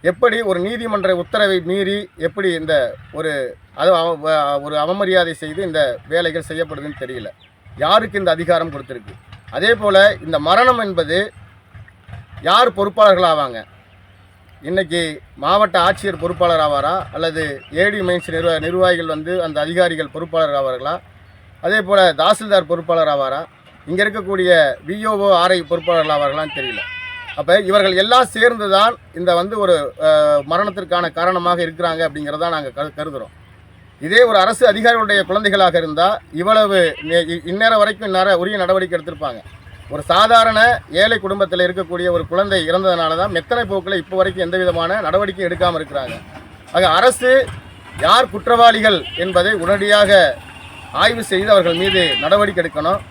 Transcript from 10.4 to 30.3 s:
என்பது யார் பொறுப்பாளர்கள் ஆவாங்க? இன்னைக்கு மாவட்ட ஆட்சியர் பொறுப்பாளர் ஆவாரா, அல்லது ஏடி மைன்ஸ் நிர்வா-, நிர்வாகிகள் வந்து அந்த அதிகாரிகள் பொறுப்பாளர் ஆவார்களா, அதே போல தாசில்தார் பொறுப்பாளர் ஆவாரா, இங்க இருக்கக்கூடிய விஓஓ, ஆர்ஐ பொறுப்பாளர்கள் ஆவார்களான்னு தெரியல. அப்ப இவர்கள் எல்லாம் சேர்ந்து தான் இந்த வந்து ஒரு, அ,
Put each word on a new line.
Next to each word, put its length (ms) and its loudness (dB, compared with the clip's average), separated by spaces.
என்பது 540 -4
யார் 320 2
பொறுப்பாளர்கள் 560 4
ஆவாங்க? 340 -2
இன்னைக்கு 580 -4
மாவட்ட 440 0
ஆட்சியர் 380 -2
பொறுப்பாளர் 420 0
ஆவாரா, 420 -2
அல்லது 480 -6
ஏடி 300 0
மைன்ஸ் 300 -4
நிர்வா-, 300 -2
நிர்வாகிகள் 460 0
வந்து 360 -6
அந்த 180 -4
அதிகாரிகள் 520 -2
பொறுப்பாளர் 420 -4
ஆவார்களா, 460 -4
அதே 200 -2
போல 320 4
தாசில்தார் 540 0
பொறுப்பாளர் 420 0
ஆவாரா, 360 -2
இங்க 180 -2
இருக்கக்கூடிய 720 2
விஓஓ, 460 0
ஆர்ஐ 300 4
பொறுப்பாளர்கள் 540 -2
ஆவார்களான்னு 400 -4
தெரியல. 220 -8
அப்ப 240 2
இவர்கள் 360 2
எல்லாம் 280 4
சேர்ந்து 460 0
தான் 260 4
இந்த 200 0
வந்து 240 -2
ஒரு, 440 0
அ, 400 2